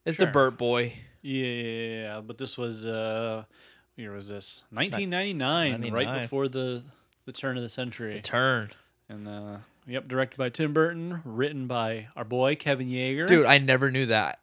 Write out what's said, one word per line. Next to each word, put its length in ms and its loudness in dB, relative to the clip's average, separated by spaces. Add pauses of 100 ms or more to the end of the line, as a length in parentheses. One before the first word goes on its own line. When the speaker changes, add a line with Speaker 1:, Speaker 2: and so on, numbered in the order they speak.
Speaker 1:
It's 120 -2
the 80 4
Speaker 2:
Sure. 80 4
Speaker 1:
Burt 240 6
boy. 360 2 (280)
Speaker 2:
Yeah, 240 -4
yeah, 180 -4
yeah, 400 -6 (120)
yeah, 60 -10
but 160 -14
this 200 -8
was, 280 -6
uh, 580 -4 (520)
what 60 -14
year 120 -10
was 160 -12
this? 420 -12
Nineteen 380 -2
ninety-nine, 640 0
right 80 -4 (100)
Speaker 1:
Ninety-nine. 300 -2
Speaker 2:
before 260 -2
the, 360 -6 (420)
the 80 -14
turn 240 -4
of 60 -4
the 60 -8
century. 440 -6
Speaker 1:
The 80 -10
turn. 500 2 (380)
Speaker 2:
And, 180 -14
uh, 300 -10 (280)
yep, 220 -6
directed 300 -2
by 120 -2
Tim 220 -2
Burton, 540 0
written 420 -2
by 480 -2
our 80 -8
boy 320 2
Kevin 320 0
Yeager. 400 -2
Speaker 1:
Dude, 180 10
I 120 10
never 340 4
knew 140 2
that. 380 2